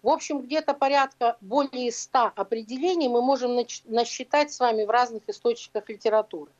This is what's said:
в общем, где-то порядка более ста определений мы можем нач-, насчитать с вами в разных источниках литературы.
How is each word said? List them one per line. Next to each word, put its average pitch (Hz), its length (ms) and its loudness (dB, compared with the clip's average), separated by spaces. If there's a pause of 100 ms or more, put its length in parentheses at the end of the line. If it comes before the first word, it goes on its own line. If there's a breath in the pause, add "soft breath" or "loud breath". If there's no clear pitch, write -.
в 220 80 0
общем, 302 320 0
где-то 285 320 -2
порядка 269 640 2
более 247 540 -2
ста - 420 0
определений 254 720 -2
мы 240 140 2
можем 247 340 0
нач-, - 300 -4
насчитать 247 640 0
с - 80 -14
вами 226 240 2
в 208 60 -4
разных 233 400 0
источниках 226 580 -4
литературы. 214 720 -2